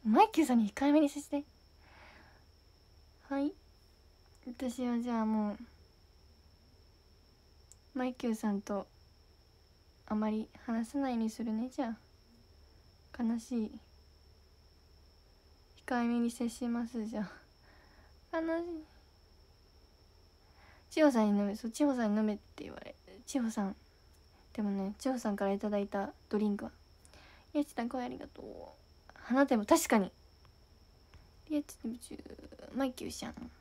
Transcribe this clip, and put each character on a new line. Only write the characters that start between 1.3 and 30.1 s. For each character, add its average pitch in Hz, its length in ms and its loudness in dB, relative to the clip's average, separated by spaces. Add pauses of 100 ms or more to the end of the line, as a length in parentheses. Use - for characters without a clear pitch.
は 277 100 -2
い。 285 140 0 (920)
私 247 400 -4
は 240 120 0
じ 240 120 -2
ゃ 226 100 0
あ 220 60 2
も 214 260 0
う、 202 60 -8 (2500)
マ 254 80 0
イ 254 80 -4
キ 254 140 -2
ュ - 20 2
ー 220 40 2
さ 220 160 0
ん 202 120 0
と 196 240 -4 (1200)
あ 220 80 -2
ま 214 160 0
り 214 180 -4 (160)
話 226 240 -2
さ 285 100 -4
な 269 120 0
い - 20 -2
よ 226 80 0
う - 40 0
に 220 60 0
す 226 140 -6
る 226 80 -2
ね、 226 160 -2
じ 262 140 -4
ゃ 226 160 -4 (1200)
あ。 247 40 -2
悲 233 160 2
し 226 280 -2
い。 - 60 -8 (2250)
控 240 160 0
え 233 60 2
め 240 100 2
に 233 120 2
接 233 180 -4
し 240 180 -6
ま 233 200 -2
す、 226 180 -6
じ 220 140 -6
ゃ 202 120 -4 (1040)
あ。 330 80 0
悲 - 0 -
し 330 220 -2
い。 - 20 -4 (2250)
千 330 120 0
穂 285 100 10
さ 233 100 6
ん 208 120 4
に 202 40 4
飲 202 80 2
め、 202 100 -2
そ 233 120 -8
う、 - 20 -4
千 294 140 0
穂 285 100 4
さ 240 120 0
ん 208 80 2
に 214 40 2
飲 214 60 2
め 214 100 0
っ - 20 -8 (200)
て - 80 -12
言 - 80 -12
わ - 80 -14
れ。 - 140 -16 (320)
千 269 140 -2
穂 226 100 0
さ 214 140 -2
ん。 190 120 -4 (800)
で - 60 -6
も 208 100 0
ね、 196 280 -2
千 - 100 -4
穂 254 100 -2
さ 226 120 -2
ん 202 60 -2
か 202 100 -2
ら 196 60 2
い 202 60 0
た 208 120 -4
だ 208 80 0
い 202 80 -2
た 196 260 -4 (160)
ド - 80 -2
リ 214 120 2
ン 202 80 0
ク 226 100 -8
は。 233 40 -10 (840)
「リ 294 60 2
エ - 20 2
ッ - 40 0
チ - 60 -20
さ 233 100 -4
ん、 233 60 -2
声 247 160 -4
あ 247 40 -6
り 262 100 -10
が - 80 -12
と - 160 -18
う。 - 20 -14 (680)
花 269 320 4
束、 214 180 4
確 330 240 6
か 240 100 6
に。 185 140 2 (1400)